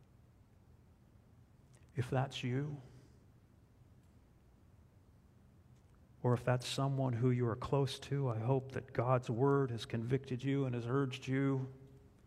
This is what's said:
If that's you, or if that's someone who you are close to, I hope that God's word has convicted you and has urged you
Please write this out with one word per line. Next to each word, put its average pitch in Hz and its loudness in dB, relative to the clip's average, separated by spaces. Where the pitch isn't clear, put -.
If 123 -4
that's 131 -2
you, 139 -2
or 123 4
if 117 0
that's 123 2
someone 135 0
who 123 2
you 123 2
are 107 0
close 139 0
to, 139 -2
I 113 -2
hope 123 0
that - -8
God's 123 2
word 135 4
has 113 -6
convicted 123 -2
you 139 0
and 123 -2
has 120 -4
urged 127 0
you 135 2